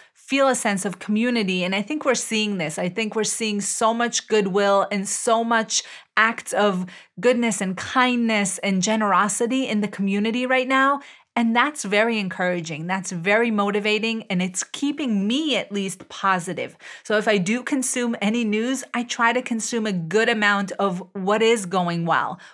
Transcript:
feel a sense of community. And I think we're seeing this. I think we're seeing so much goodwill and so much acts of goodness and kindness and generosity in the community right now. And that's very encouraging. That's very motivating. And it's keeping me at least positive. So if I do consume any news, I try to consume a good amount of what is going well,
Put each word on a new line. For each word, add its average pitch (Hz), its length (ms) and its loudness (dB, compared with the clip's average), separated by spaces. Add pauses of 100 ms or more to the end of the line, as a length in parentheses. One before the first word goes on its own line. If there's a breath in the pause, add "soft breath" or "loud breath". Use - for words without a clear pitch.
(140 loud breath)
feel 269 340 0
a 254 60 4
sense 208 320 -2
of 190 140 -6
community. 214 640 0
And 185 100 -2
I 202 80 0
think 302 240 -4
we're 262 80 4
seeing 214 460 -2
this. 156 180 -4
I 180 100 -2
think 214 280 -4
we're 214 80 0
seeing 208 380 -2
so 226 340 0
much 233 320 -2
goodwill 202 640 2
and 202 180 -4
so 226 340 0
much 226 380 0 (340 loud breath)
acts 226 380 0
of 185 320 2 (340 loud breath)
goodness 240 420 2
and 190 140 -2
kindness 233 840 0
and 190 240 0
generosity 220 840 2
in 214 140 0
the 202 60 0
community 208 580 -2
right 254 220 0
now. 269 320 2 (360 loud breath)
And 233 200 2
that's 277 300 2
very 214 340 2
encouraging. 175 680 -4
That's 185 260 -4
very 202 380 2
motivating. 208 720 0
And 180 180 -2
it's 185 220 -4
keeping 277 600 -2
me 269 300 0
at - 160 -4
least 196 380 -6
positive. 180 640 -2 (280 loud breath)
So 214 140 0
if 220 120 0
I 208 80 4
do 220 260 0
consume 254 580 -2
any 226 220 0
news, 226 400 0 (100)
I 240 100 -2
try 240 280 0
to 247 100 0
consume 226 460 -2
a 208 60 0
good 185 340 2
amount 202 460 2
of 190 280 -2 (120)
what 202 280 0
is 226 240 4
going 175 400 0
well, 156 360 0 (120)